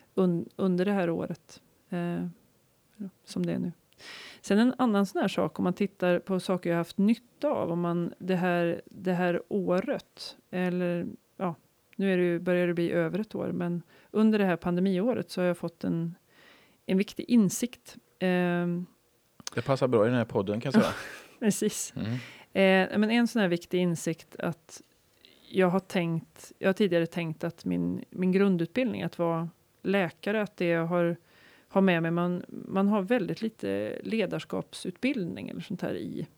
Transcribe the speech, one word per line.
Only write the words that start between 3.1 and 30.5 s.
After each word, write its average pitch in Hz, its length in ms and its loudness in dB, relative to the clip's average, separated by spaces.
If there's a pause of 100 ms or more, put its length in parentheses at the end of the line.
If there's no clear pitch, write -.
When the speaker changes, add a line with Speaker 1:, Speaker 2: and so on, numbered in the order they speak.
Speaker 1:
som 180 220 -4
det 170 60 -2
är - 60 -2
nu. 175 140 -4 (680)
Sen 202 180 2
en 240 200 4
annan 208 280 2
sån 339 140 -4
här 226 80 2
sak, - 300 -2
om 196 60 0
man 180 100 2
tittar 180 440 0
på 185 220 -2
saker 180 300 -2
jag 170 60 0
har 170 40 2
haft - 180 -6
nytta 226 520 0
av, - 220 -2
om 170 80 -2
man, 170 380 -2
det 185 180 -2
här, 175 480 0
det 190 280 -4
här 175 360 0
året, 190 880 -2 (140)
eller, 180 560 -2 (300)
ja, 175 180 -4 (420)
nu 196 160 0
är 185 40 4
det 180 80 2
ju, 175 140 2
börjar 180 280 2
det 175 80 0
bli 170 160 0
över 170 280 0
ett 220 160 -6
år, - 180 -4
men 175 300 -4 (280)
under 214 280 4
det 202 60 2
här 180 120 2
pandemiåret 180 720 0
så - 100 -4
har 180 60 2
jag 175 120 0
fått - 260 -8
en, 170 300 -2 (720)
en 185 120 2
viktig - 300 -4
insikt. - 680 2 (220)
Ehm, 175 680 0 (680)
Speaker 2:
Det - 80 -2
passar 135 260 2
bra 117 160 6
i 110 40 4
den 123 100 4
här 117 60 2
podden, 104 360 -2
kan 135 140 -4
jag 220 80 8
säga. 90 120 0 (200)
Speaker 1:
<laughs> - 240 -20
Precis. - 580 -2
Speaker 2:
Mm. 110 160 -4 (800)
Speaker 1:
Eh, 202 60 0
men 214 120 2
en 240 180 4
sån 226 140 0
här 190 60 4
viktig 175 320 0
insikt 170 580 -2
att - 440 -8 (680)
jag 185 160 4
har 185 120 2
tänkt, 170 800 -4
jag - 100 0
har 190 40 4
tidigare 175 340 2
tänkt 165 380 -6
att 165 200 -8
min, 180 460 -2
min 185 220 0
grundutbildning 196 680 2
att 170 160 -6
vara 165 300 -2 (340)
läkare, 202 600 -2
att 202 140 -8